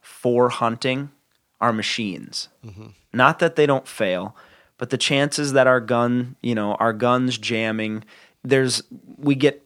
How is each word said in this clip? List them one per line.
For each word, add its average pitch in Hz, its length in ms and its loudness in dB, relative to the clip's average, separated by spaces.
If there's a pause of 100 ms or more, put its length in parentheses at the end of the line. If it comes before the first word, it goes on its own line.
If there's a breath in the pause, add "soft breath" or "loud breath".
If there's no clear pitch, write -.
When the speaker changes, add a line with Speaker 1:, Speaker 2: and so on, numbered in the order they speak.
Speaker 1:
for 123 500 0
hunting 131 600 -4 (500)
are 117 120 0
machines. 104 760 -6 (160)
Speaker 2:
Mm-hmm. 110 240 -20 (240)
Speaker 1:
Not 131 280 4
that 165 160 0
they 147 100 4
don't 139 220 0
fail, 95 480 0 (420 soft breath)
but 120 120 -8
the 131 80 -2
chances 143 560 0
that 131 120 6
our 127 140 4
gun, 120 640 0
you 120 120 -2
know, 104 200 -2
our 113 180 0
gun's 123 460 0
jamming, 110 640 -4 (400 soft breath)
there's, 131 380 0 (340)
we 143 180 0
get 135 320 0